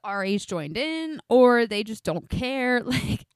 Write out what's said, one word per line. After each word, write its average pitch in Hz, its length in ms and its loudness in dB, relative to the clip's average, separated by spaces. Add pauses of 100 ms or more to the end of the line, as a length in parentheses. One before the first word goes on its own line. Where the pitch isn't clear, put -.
R 202 200 -4
As 196 200 0
joined 160 320 -6
in, 320 440 -6 (100)
or 240 360 6
they 208 160 -4
just 214 220 -12
don't 165 240 -4
care. 254 560 -2
<laughs> - 0 -
Like, 247 400 -2 (120)